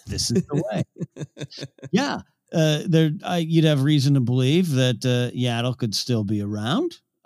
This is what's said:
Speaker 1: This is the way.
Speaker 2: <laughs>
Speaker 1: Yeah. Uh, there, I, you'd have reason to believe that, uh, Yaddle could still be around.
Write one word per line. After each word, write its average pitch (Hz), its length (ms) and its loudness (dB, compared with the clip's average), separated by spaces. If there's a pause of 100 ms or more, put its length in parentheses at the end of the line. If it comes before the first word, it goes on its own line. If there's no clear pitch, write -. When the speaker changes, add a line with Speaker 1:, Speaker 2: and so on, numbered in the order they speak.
Speaker 1:
This - 260 -4
is 170 180 2
the 143 80 -2 (140)
way. 190 120 -2 (320)
Speaker 2:
<laughs> - 300 -12 (460)
Speaker 1:
Yeah. 247 280 -2 (340)
Uh, 156 340 2
there, 160 240 4 (140)
I, 180 120 -2
you'd 160 280 2
have 147 180 4
reason 143 320 4
to 139 40 4
believe 131 520 2
that, 127 340 0
uh, 123 300 0
Yaddle 120 420 -2
could 110 180 -4
still 113 280 -2
be 104 180 -2
around. 110 580 -2 (260)